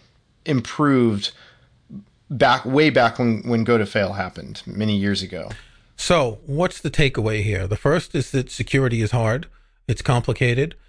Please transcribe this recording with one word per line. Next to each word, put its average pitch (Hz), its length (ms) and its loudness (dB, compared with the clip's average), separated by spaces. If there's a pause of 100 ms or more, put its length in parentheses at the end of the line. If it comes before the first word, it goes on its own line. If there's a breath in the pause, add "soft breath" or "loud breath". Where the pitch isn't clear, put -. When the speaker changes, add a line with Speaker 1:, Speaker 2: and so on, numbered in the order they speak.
(440)
Speaker 1:
improved 127 880 2 (1000 soft breath)
back, 131 340 2
way 143 260 4
back 120 280 4
when, 113 240 2
when 117 220 0
go 120 120 4
to 107 80 2
fail 98 300 -2
happened 101 500 -10
many 104 320 -2
years 98 260 0
ago. 90 280 -10 (460 loud breath)
Speaker 2:
So 131 500 0
what's 160 340 -2
the 151 100 -4
takeaway 110 520 0
here? 98 240 -2
The 101 100 -2
first - 380 -4
is - 160 -2
that 127 200 -2
security 123 520 -2
is 107 80 -2
hard. 120 360 0 (400)
It's - 160 -4
complicated. 123 720 0 (140)